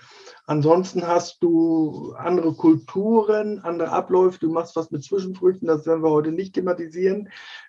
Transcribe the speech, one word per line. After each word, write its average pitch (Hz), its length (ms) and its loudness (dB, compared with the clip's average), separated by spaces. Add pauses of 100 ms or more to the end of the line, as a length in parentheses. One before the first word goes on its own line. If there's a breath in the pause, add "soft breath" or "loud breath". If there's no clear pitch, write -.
(460 soft breath)
Ansonsten 165 640 0
hast - 340 -2
du 165 760 0
andere 165 360 0
Kulturen, 208 1080 2
andere 170 300 -4
Abläufe, 180 500 2
du 160 120 -2
machst 165 240 -4
was 160 160 -6
mit 147 120 -6
Zwischenfrüchten, 185 640 -2
das 156 200 0
werden 165 160 0
wir 160 80 4
heute 151 220 0
nicht 190 200 -6
thematisieren. 185 760 -2 (400 loud breath)